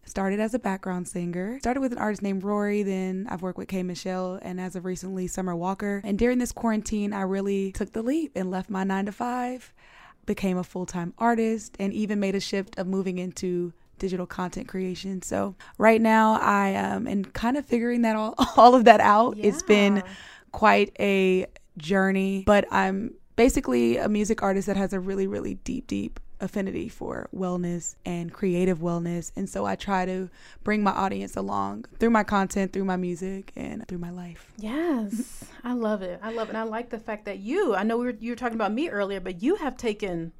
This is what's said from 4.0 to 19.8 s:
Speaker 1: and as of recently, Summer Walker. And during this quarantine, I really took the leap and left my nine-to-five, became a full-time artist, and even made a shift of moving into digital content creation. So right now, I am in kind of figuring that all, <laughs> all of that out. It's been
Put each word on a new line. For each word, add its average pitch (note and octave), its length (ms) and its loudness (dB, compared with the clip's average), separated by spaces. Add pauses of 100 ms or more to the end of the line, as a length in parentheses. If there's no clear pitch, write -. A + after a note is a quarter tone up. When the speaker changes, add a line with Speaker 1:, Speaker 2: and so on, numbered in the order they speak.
Speaker 1:
and F#3 180 -8
as F#3 140 -8
of F3+ 100 -10
recently, F#3 420 -6
Summer F3+ 280 -4
Walker. G3 480 -2
And G3 160 -2
during B3 200 4
this A#3+ 120 -2
quarantine, G#3+ 640 -2
I G3+ 80 -4
really G3 500 -2
took - 220 -6
the A3 100 -4
leap D4+ 320 -2
and F#3 160 -2
left F#3+ 180 -4
my F#3+ 140 -2
nine-to-five, A#3+ 880 -4 (520)
became F#3+ 320 0
a F3+ 60 -2
full-time F3 540 -6
artist, A3+ 600 0
and G3 140 -2
even G#3+ 260 -2
made G3 160 0
a G3 60 0
shift G3 360 -6
of F#3+ 80 -4
moving F#3+ 320 -2
into F3+ 540 -4 (260)
digital F#3 280 -4
content F3+ 420 -8
creation. F#3 540 -6
So G3 340 -4 (220)
right A3+ 240 8
now, A3 400 6
I G3+ 280 4
am G3 380 -2
in G3 180 -2
kind A#3+ 320 -2
of C#4+ 80 -4
figuring A#3+ 360 0
that A3 160 2
all, G#3+ 200 -4
<laughs> - 200 4
all B3 180 12
of B3 100 8
that G#3+ 140 10
out. G#3+ 400 6
It's G3+ 240 2
been G3+ 340 6